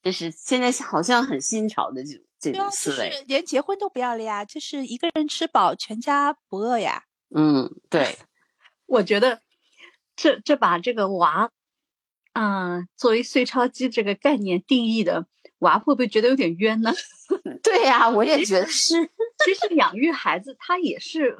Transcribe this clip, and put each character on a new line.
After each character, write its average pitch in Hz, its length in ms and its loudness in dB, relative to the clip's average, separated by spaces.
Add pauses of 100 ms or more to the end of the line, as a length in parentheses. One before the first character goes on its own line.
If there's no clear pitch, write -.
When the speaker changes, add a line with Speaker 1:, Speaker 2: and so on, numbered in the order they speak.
Speaker 1:
就 190 100 -2
是 165 180 -6
现 - 300 -2
在 247 100 2 (140)
好 160 160 -2
像 240 240 2
很 139 160 -4
新 220 260 -4
潮 - 240 -4
的 131 140 -10
这 - 80 -14
种， - 120 -20 (140)
这 - 140 -4
种 392 180 -4
思 - 200 -6
维。 269 60 -4
Speaker 2:
对 247 100 -4
啊， - 40 -6
就 294 60 -8
是 277 100 -14
连 269 200 -2
结 262 120 -2
婚 392 200 -4
都 403 100 -6
不 - 100 -8
要 247 180 -4
了 226 60 -8
呀， 214 220 -8
就 294 160 -14
是 277 260 -10
一 247 120 -10
个 330 160 -2
人 311 120 0
吃 330 200 -4
饱， 185 280 2
全 214 240 -10
家 285 380 0 (100)
不 190 120 -10
饿 233 200 0
呀。 - 260 -4 (300)
Speaker 1:
嗯， 151 400 2 (140)
对。 143 300 0 (340)
Speaker 3:
<laughs> - 320 -20
我 226 180 2
觉 202 160 2
得 233 220 2 (760)
这， 294 260 2
这 294 160 2
把 175 220 2
这 240 140 -4
个 208 160 -2
娃， 180 420 0 (840)
啊， 185 480 -2 (140)
作 233 160 2
为 233 100 2
碎 254 240 0
钞 254 200 0
机 254 220 -4
这 226 140 -2
个 202 120 -2
概 285 220 2
念 185 280 -2
定 247 200 2
义 220 180 0
的 170 240 -2 (340)
娃， 175 180 4
会 285 160 2
不 - 40 -2
会 247 80 0
觉 220 140 0
得 233 80 4
有 262 80 4
点 175 200 0
冤 220 260 0
呢？ 220 100 0 (360)
<laughs> - 340 -6
Speaker 1:
对 440 220 4
呀， 233 260 4
我 214 120 2
也 294 220 2
觉 190 160 2
得 196 60 0
是。 - 440 0 (320)
Speaker 3:
其 370 120 4
实 381 200 -2
养 190 220 2
育 302 160 2
孩 175 260 -2
子， 254 200 -14
它 359 200 -4
也 311 200 -4
是 277 420 -2